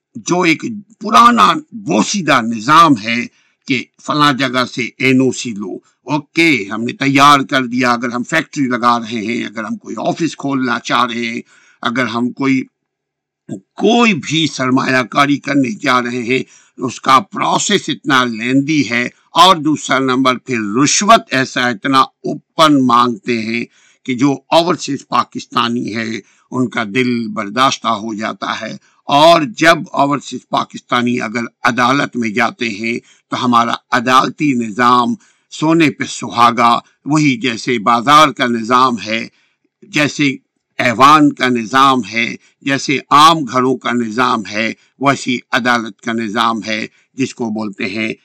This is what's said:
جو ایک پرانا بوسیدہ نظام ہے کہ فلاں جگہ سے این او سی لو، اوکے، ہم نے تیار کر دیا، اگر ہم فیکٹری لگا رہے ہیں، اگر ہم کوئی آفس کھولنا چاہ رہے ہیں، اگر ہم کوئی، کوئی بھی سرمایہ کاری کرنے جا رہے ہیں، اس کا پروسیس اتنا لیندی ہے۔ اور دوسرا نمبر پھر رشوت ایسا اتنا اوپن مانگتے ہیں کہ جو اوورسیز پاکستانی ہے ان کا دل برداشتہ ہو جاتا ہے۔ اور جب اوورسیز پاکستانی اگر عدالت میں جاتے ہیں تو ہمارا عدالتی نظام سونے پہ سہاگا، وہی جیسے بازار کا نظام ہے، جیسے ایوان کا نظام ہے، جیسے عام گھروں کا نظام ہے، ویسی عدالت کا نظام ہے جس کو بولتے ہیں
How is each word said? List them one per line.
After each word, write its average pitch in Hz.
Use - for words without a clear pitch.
جو 165
ایک 165
پرانا 226
بوسیدہ 151
نظام 123
ہے 117
کہ 127
فلاں 147
جگہ 127
سے 117
این 131
او 131
سی -
لو، 101
اوکے، 147
ہم 110
نے 120
تیار 139
کر 131
دیا، 123
اگر 120
ہم 120
فیکٹری 151
لگا 120
رہے 117
ہیں، 117
اگر 110
ہم 110
کوئی -
آفس 165
کھولنا 131
چاہ 123
رہے 117
ہیں، 117
اگر 123
ہم 120
کوئی، 135
کوئی 226
بھی 156
سرمایہ 131
کاری 143
کرنے 139
جا 123
رہے 120
ہیں، 127
اس -
کا 135
پروسیس 170
اتنا 135
لیندی 127
ہے۔ 120
اور 180
دوسرا 143
نمبر 131
پھر 127
رشوت 208
ایسا 131
اتنا 135
اوپن 147
مانگتے 120
ہیں 117
کہ 131
جو 135
اوورسیز 165
پاکستانی 120
ہے 113
ان 127
کا 117
دل 117
برداشتہ 110
ہو 110
جاتا 107
ہے۔ -
اور 160
جب 156
اوورسیز 139
پاکستانی 123
اگر 117
عدالت 123
میں 117
جاتے 110
ہیں 113
تو 123
ہمارا 120
عدالتی 127
نظام 120
سونے 160
پہ 123
سہاگا، 117
وہی 147
جیسے 120
بازار 120
کا 131
نظام 120
ہے، 113
جیسے 143
ایوان 135
کا 127
نظام 127
ہے، 117
جیسے 139
عام 156
گھروں 127
کا 120
نظام 120
ہے، 110
ویسی 135
عدالت 120
کا 120
نظام 113
ہے 110
جس 131
کو 120
بولتے 107
ہیں 110